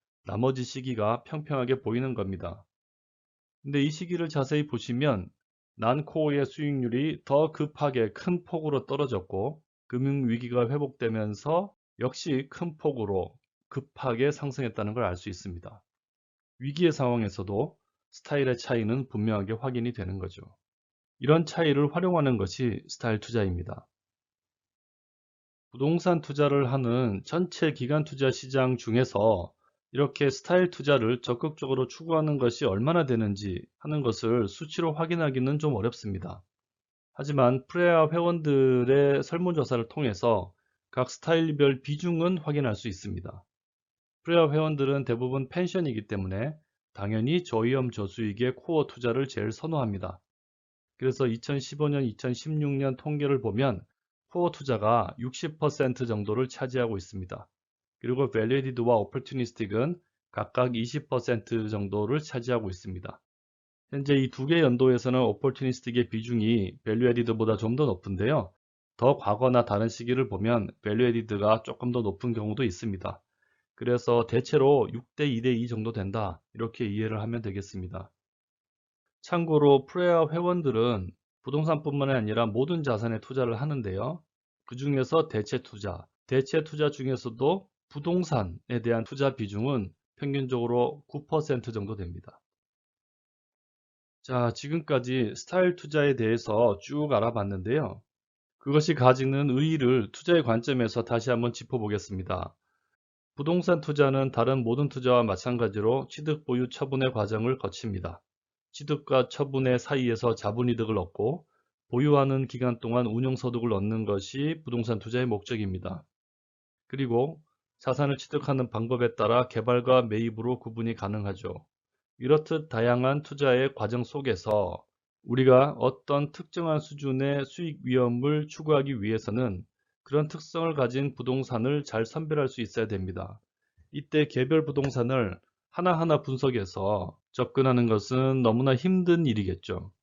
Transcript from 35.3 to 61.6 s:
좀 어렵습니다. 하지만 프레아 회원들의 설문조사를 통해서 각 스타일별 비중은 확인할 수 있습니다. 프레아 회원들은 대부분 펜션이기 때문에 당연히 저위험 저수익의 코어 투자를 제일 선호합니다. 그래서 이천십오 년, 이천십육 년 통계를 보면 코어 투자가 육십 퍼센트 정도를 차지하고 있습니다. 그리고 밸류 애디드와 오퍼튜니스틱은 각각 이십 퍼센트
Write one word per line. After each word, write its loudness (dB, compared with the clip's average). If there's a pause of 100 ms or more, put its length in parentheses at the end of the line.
좀 0
어렵습니다. -6 (760)
하지만 2
프레아 4
회원들의 4
설문조사를 0
통해서 0 (380)
각 -2
스타일별 2
비중은 0
확인할 -2
수 -8
있습니다. -10 (800)
프레아 4
회원들은 2
대부분 -2
펜션이기 -2
때문에 -4 (380)
당연히 0
저위험 0
저수익의 -4
코어 0
투자를 -2
제일 -4
선호합니다. -4 (800)
그래서 0
이천십오 -2
년, 0
이천십육 -4
년 -2
통계를 0
보면 0 (460)
코어 0
투자가 0
육십 -8
퍼센트 0
정도를 -2
차지하고 -2
있습니다. -10 (500)
그리고 0
밸류 2
애디드와 2
오퍼튜니스틱은 -2 (340)
각각 -2
이십 -6
퍼센트 -2